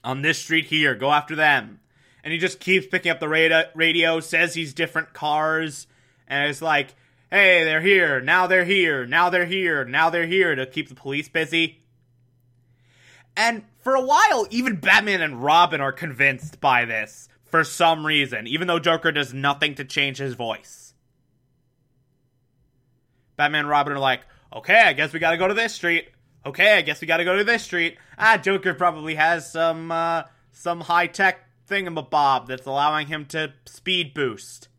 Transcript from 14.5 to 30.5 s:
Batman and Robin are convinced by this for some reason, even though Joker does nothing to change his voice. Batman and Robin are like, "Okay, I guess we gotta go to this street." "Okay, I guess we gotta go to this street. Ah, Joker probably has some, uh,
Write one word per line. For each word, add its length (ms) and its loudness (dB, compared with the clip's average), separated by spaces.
Batman 460 2
and 220 -4
Robin 360 4
are 140 -2
convinced 680 -2
by 260 4
this 440 -8
for 180 0
some 420 2
reason, 420 -2
even 200 -4
though 120 0
Joker 320 0
does 220 -4
nothing 420 -2
to 100 -12
change 320 -4
his 160 -6
voice. 600 -10
Batman 240 0
and 80 -6
Robin 240 0
are 60 -4
like, 220 0
"Okay, 280 4
I 120 6
guess 200 -4
we 60 -8
gotta 180 2
go 100 0
to 60 0
this 200 -2
street." 360 -4
"Okay, 320 4
I 40 2
guess 200 -6
we 60 -10
gotta 180 0
go 120 0
to 60 0
this 200 -2
street. 340 -4
Ah, 200 4
Joker 360 -2
probably 420 -2
has 360 0
some, 400 -2
uh, 320 -2